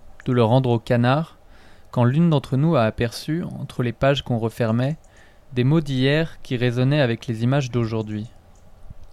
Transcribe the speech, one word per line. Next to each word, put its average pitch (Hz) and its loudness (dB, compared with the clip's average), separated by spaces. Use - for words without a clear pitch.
de 135 0
le 123 4
rendre 123 4
au 117 2
canard, 127 0
quand 123 2
l'une 156 4
d'entre 135 0
nous 156 2
a 117 4
aperçu, 120 -4
entre - -6
les 117 -2
pages 139 0
qu'on 120 -2
refermait, 117 -2
des 123 0
mots 156 4
d'hier 143 0
qui 131 -4
résonnaient 127 2
avec 117 0
les 113 -4
images 131 0
d'aujourd'hui. 110 -4